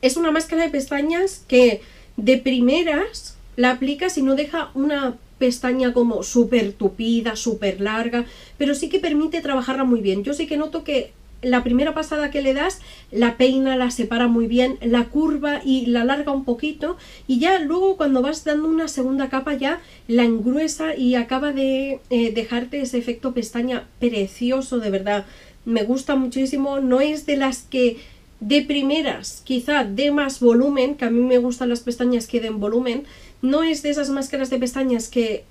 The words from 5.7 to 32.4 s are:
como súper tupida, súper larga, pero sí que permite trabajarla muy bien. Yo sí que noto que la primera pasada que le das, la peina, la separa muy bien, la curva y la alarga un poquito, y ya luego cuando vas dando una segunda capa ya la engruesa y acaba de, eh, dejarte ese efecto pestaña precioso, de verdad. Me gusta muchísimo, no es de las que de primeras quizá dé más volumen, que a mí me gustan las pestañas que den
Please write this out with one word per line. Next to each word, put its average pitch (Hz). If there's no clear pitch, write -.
como 240
súper 226
tupida, 226
súper 196
larga, 233
pero 285
sí 285
que 381
permite 320
trabajarla 269
muy 240
bien. 196
Yo 277
sí 302
que 302
noto 311
que 285
la 247
primera 254
pasada 302
que 285
le 269
das, 320
la 233
peina, 262
la 247
separa 240
muy 233
bien, 254
la 233
curva 294
y 262
la 233
alarga 285
un 269
poquito, 302
y 254
ya 359
luego 370
cuando 269
vas 302
dando 302
una 320
segunda 269
capa 262
ya 277
la 233
engruesa 285
y 247
acaba 262
de, 269
eh, 233
dejarte 240
ese 254
efecto 240
pestaña 240
precioso, 240
de 220
verdad. 196
Me 226
gusta 262
muchísimo, 269
no 262
es 302
de 294
las 269
que 247
de 254
primeras 285
quizá 262
dé 226
más 277
volumen, 262
que -
a 240
mí 233
me 247
gustan 247
las 240
pestañas 240
que 240
den 220